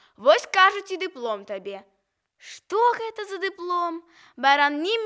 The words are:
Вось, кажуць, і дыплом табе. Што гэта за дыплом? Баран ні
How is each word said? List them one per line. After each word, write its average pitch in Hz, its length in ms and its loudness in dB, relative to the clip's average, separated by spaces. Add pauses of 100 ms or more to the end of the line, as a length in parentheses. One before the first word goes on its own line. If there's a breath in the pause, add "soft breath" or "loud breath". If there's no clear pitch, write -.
(160)
Вось, 294 340 4
кажуць, 392 400 2
і 370 80 -6
дыплом 233 480 -8
табе. 196 380 -12 (520)
Што - 440 -6 (180)
гэта 440 320 -10
за 392 80 -8
дыплом? 349 640 -4 (340 soft breath)
Баран 285 460 2
ні 427 240 -2